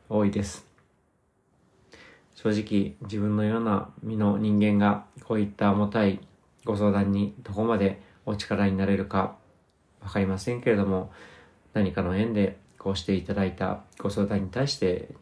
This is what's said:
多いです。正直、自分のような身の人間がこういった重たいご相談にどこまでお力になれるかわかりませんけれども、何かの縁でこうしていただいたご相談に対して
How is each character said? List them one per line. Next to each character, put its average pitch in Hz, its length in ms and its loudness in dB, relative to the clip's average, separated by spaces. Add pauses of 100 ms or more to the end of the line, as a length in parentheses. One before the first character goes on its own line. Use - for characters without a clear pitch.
多 104 160 2
い 98 80 4
で 101 140 -2
す。 - 240 -12 (1700)
正 - 160 -2
直、 104 500 0
自 104 180 -8
分 104 160 0
の 107 80 2
よ 107 160 0
う 117 60 -2
な 101 240 0 (120)
身 110 140 -6
の 101 220 2
人 104 200 2
間 104 200 4
が 104 260 2 (220)
こ 113 100 -2
う 107 60 2
い 101 60 0
っ - 20 -10
た 101 240 0
重 104 160 2
た 107 180 2
い 98 140 0 (420)
ご 107 140 -2
相 104 120 2
談 98 220 2
に 101 280 0
ど - 120 -14
こ 104 140 -2
ま 113 120 2
で 98 240 0 (240)
お 107 120 -4
力 101 300 0
に 95 100 0
な 95 80 0
れ 98 100 2
る 95 120 -2
か 98 280 -2 (680)
わ 101 80 -10
か 104 100 -2
り 98 60 2
ま 95 140 -2
せ 123 160 -4
ん 120 60 -8
け - 80 2
れ 107 80 4
ど 98 80 2
も、 92 260 -2 (640)
何 101 180 0
か - 100 -2
の 90 140 -2
縁 113 160 0
で 104 260 0 (200)
こ 98 140 -4
う 95 40 -2
し - 80 -8
て 98 120 2
い 92 100 -4
た - 80 -6
だ 101 100 0
い 92 140 -2
た 95 260 -4 (140)
ご - 120 -6
相 101 160 0
談 101 200 -2
に 92 40 -8
対 135 200 -2
し - 80 -4
て 90 320 -2 (120)